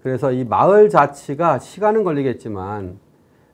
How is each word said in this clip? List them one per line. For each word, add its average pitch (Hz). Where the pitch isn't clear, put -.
그래서 131
이 127
마을 160
자치가 147
시간은 208
걸리겠지만, 104